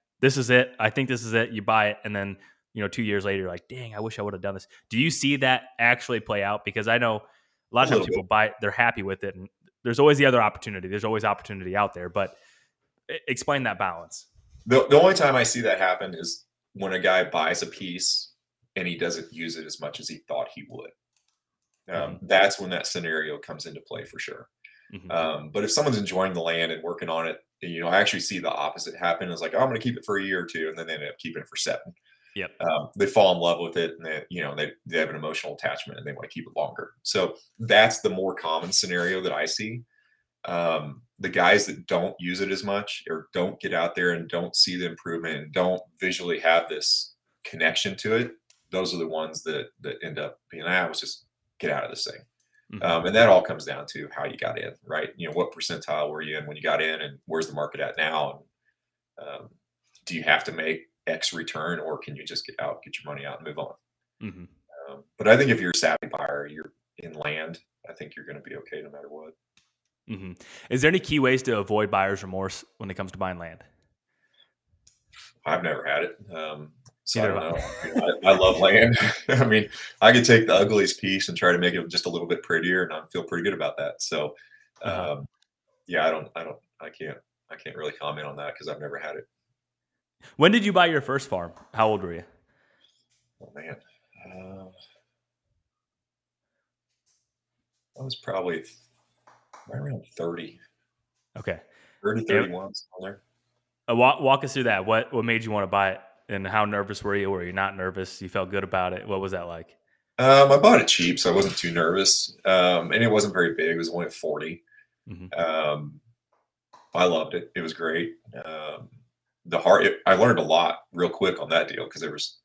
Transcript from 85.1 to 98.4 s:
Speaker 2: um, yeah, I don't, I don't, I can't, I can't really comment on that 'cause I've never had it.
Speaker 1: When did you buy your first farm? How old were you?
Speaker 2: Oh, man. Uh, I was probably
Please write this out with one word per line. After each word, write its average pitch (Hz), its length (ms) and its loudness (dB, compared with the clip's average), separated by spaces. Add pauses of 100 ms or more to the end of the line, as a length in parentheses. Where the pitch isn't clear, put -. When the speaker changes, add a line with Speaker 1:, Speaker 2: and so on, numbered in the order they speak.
Speaker 2:
um, 69 100 -14 (580)
yeah, 80 200 0
I 80 40 2
don't, - 260 -4
I 82 80 -8
don't, - 140 -12 (220)
I 78 80 -14
can't, 78 300 -14 (320)
I 78 60 -16
can't 76 200 -14
really 76 160 -8
comment 73 340 -8
on 71 100 -12
that 73 200 -10
'cause 76 120 -14
I've 73 120 -10
never 73 180 -10
had 76 180 -12
it. - 120 -16 (1080)
Speaker 1:
When 165 160 8
did 220 120 4
you 202 80 2
buy 175 140 6
your 156 140 2
first 135 280 -4
farm? 87 240 -6 (220)
How 110 140 4
old 101 140 0
were 85 120 -6
you? 85 100 -12 (1200)
Speaker 2:
Oh, - 140 -20
man. - 200 -14 (500)
Uh, 92 400 -18 (3250)
I 131 40 -14
was 131 140 -8
probably 90 400 -4